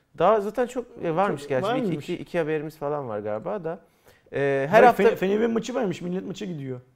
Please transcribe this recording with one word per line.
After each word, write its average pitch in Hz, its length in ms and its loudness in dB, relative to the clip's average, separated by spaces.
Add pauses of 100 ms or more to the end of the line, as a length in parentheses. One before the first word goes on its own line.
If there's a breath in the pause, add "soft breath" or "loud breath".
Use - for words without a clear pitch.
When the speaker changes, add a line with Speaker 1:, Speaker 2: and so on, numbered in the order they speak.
(180 soft breath)
Speaker 1:
Daha 202 220 4
zaten 214 260 -2
çok, 247 200 -8 (160)
e, 165 140 -2
varmış 185 240 0
Speaker 2:
Çok - 80 -10
Speaker 1:
gerçi. 135 180 0
Speaker 2:
var 233 80 0
Speaker 1:
Bir 262 60 -2
iki, 220 80 -2
Speaker 2:
mıymış? 147 200 -4
Speaker 1:
iki, 180 140 -6
iki 175 160 -6
haberimiz 156 380 -4
falan 143 320 -4
var 104 100 -6
galiba 113 460 -6
da. 165 160 -8 (540 soft breath)
Ee, 139 360 0
her 220 120 8
Speaker 2:
Bak, 247 60 12
Speaker 1:
hafta 214 140 6
Speaker 2:
Fe-, 226 140 6
Fener'in 214 340 0
maçı 226 240 -4
varmış, 202 280 -2
millet 180 240 -6
maça 202 180 -10
gidiyor. 135 360 -8 (160)